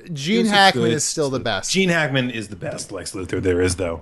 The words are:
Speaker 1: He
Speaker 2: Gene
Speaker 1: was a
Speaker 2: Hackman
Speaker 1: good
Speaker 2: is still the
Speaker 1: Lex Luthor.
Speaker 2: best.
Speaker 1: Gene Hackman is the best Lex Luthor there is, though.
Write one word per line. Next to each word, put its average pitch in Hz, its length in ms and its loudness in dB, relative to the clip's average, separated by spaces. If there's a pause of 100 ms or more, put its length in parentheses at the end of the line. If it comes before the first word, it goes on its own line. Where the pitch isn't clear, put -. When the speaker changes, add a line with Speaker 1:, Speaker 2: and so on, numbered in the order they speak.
Speaker 1:
He - 100 -18
Speaker 2:
Gene 170 280 0
Speaker 1:
was 220 100 2
a - 20 4
Speaker 2:
Hackman 190 300 6
Speaker 1:
good - 120 2
Speaker 2:
is 147 100 -2
still 147 240 -2
the 131 80 -2
Speaker 1:
Lex 117 40 -4
Luthor. - 40 -8
Speaker 2:
best. 98 260 -2
Speaker 1:
Gene 185 180 2
Hackman 139 400 0
is 113 200 -8
the 98 80 -12
best - 340 -10
Lex 87 220 -10
Luthor 92 280 -6
there 90 200 2
is, 92 160 0
though. 85 240 -6